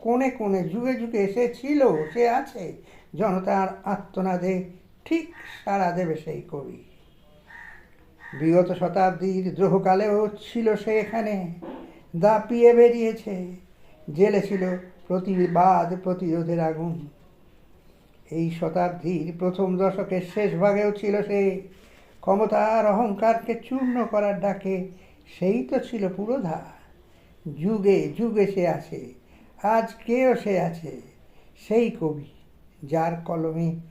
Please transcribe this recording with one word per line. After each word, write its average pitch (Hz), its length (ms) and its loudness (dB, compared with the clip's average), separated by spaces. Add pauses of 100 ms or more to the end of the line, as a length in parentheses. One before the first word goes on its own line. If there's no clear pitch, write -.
কোণে 247 260 2
কোণে, 196 300 0 (120)
যুগে 247 280 -2
যুগে 226 220 -2 (120)
সে 240 100 2 (100)
ছিল, 285 260 0 (320)
সে 240 100 0 (180)
আছে। 202 240 -10 (500)
জনতার 190 540 0 (160)
আর্তনাদে 185 720 -2 (500)
ঠিক 330 220 -2 (320)
সাড়া 196 300 0 (100)
দেবে 165 180 -2
সেই - 340 -10
কবি। 139 280 -12 (1400)
বিগত 165 460 2 (120)
শতাব্দীর 185 640 0 (100)
দ্রোহকালেও 190 640 2 (280)
ছিল 226 200 -4 (100)
সে - 240 -4
এখানে, 208 340 -4 (800)
দাপিয়ে 220 580 6
বেরিয়েছে। 233 640 4 (720)
জ্বেলেছিল 185 560 2 (420)
প্রতিবাদ 180 840 2 (140)
প্রতিরোধের 170 580 -2
আগুন। 160 340 -2 (1400)
এই 165 120 0
শতাব্দীর 175 760 -2 (120)
প্রথম 180 380 0
দশকের 185 560 -2
শেষ 208 180 0 (120)
ভাগেও 202 280 2 (100)
ছিল 208 220 0
সে, 202 180 -2 (800)
ক্ষমতার 214 640 2
অহংকারকে 220 680 2 (120)
চূর্ণ 254 300 -2 (160)
করার 202 280 0
ডাকে 190 360 -2 (580)
সেই 196 320 0
তো 277 100 -2 (120)
ছিল 220 140 -6 (140)
পুরোধা। 196 440 -4 (840)
যুগে 185 520 2 (180)
যুগে 214 280 0 (100)
সে 180 140 0
আছে, 147 320 -6 (760)
আজকেও 240 540 0 (120)
সে 208 180 0
আছে, 165 320 -4 (680)
সেই 226 280 2 (120)
কবি 147 280 -4 (540)
যার 160 320 -2 (100)
কলমে 165 460 -2 (200)